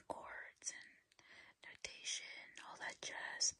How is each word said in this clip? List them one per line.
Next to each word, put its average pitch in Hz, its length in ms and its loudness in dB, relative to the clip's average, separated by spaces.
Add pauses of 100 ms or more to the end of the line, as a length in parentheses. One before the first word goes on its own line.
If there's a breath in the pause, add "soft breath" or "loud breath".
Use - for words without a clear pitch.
chords - 640 -2
and - 840 -10 (100)
notation, - 840 -2 (220)
all - 100 -6
that - 220 0
jazz. - 580 6